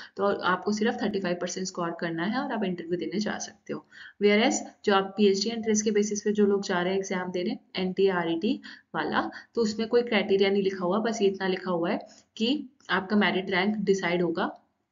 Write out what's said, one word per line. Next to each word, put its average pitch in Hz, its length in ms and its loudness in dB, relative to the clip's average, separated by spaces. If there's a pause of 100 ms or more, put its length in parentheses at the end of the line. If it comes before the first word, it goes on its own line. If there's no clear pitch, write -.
(160)
तो 196 80 -2
आपको 202 480 0
सिर्फ 214 300 0
थर्टी 202 180 -2
फ़ाइव 180 200 -2
percent 185 260 -6
score 175 240 -4
करना 165 340 -6
है 233 140 -2
और 277 140 -4
आप 214 120 -2
interview 175 340 -4
देने 165 220 -4
जा - 180 -4
सकते - 340 -12
हो। 151 140 -10 (360)
Whereas 214 320 6 (300)
जो 202 100 4
आप 196 220 0
पीएचडी 202 340 4
entrance 220 320 0
के 226 80 2
basis 208 320 0
पे 214 100 0
जो 202 140 4
लोग 202 180 2
जा 180 180 0
रहे 180 100 0
हैं 190 80 0
exam 185 300 -4
देने, 180 280 -4 (180)
एनटीए, 185 340 2
आरईटी 175 500 0 (340)
वाला, 170 360 0 (240)
तो 233 60 -2
उसमें 226 280 -2
कोई 240 140 4
criteria 196 480 2
नहीं 202 120 2
लिखा 185 220 -2
हुआ, 180 140 2
बस 214 240 -2
ये 196 60 4
इतना 190 180 -2
लिखा 185 240 -2
हुआ 170 200 0
है 285 160 -4 (300)
कि 262 320 0 (220)
आपका 196 260 0
merit 190 340 2
rank 196 260 2
decide 185 460 0
होगा, 190 380 -2 (320)